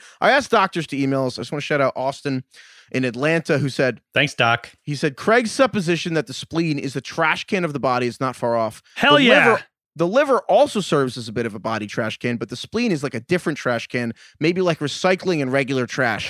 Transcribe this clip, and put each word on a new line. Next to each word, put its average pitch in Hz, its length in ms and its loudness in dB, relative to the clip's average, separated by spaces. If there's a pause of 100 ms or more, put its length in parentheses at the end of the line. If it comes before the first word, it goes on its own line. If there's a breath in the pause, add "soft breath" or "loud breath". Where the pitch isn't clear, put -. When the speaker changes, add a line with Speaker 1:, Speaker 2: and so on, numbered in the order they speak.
(200 loud breath)
Speaker 1:
I 202 120 4
asked 269 180 2
doctors 190 380 2
to 135 120 -6
email 135 260 0
us. 127 120 -6
I - 40 -10
just 123 100 -10
wanna 147 100 -6
shout 147 180 -2
out 131 160 2
Austin 131 480 -4 (480 soft breath)
in 127 140 -2
Atlanta, 147 540 0
who 139 100 -2
said, 123 320 -2 (140)
Speaker 2:
Thanks, 143 180 2
Doc. 120 380 2 (100)
Speaker 1:
he 147 140 -8
said, 139 200 -2
"Craig's 226 360 2
supposition 175 640 0
that 143 100 0
the - 80 -12
spleen 156 460 -4
is 131 160 -6
the 139 60 -4
trash 165 440 0
can 185 180 -2
of 151 100 -4
the 139 60 -6
body 123 280 0
is 117 120 -6
not 131 160 -2
far 117 200 0
off. 113 260 -2 (140 soft breath)
Speaker 3:
Hell 285 220 6
Speaker 1:
The 285 60 4
Speaker 3:
yeah. 196 280 6
Speaker 1:
liver, - 120 0 (340)
the 165 100 2
liver 254 320 2 (100)
also 220 320 4
serves 139 340 0
as 120 140 -10
a - 20 -12
bit 117 140 -4
of 107 100 -8
a 110 40 -12
body 107 280 -4
trash 110 300 -6
can, 120 180 -2
but 113 140 -8
the 123 80 -12
spleen 233 340 -2
is 147 100 -2
like 139 120 -6
a 113 80 -8
different 170 360 -2
trash 120 300 -2
can, 120 240 -4 (300 soft breath)
maybe 175 180 0
like 175 200 0
recycling 175 640 0
and 127 120 -2
regular 131 340 0
trash. 113 420 -2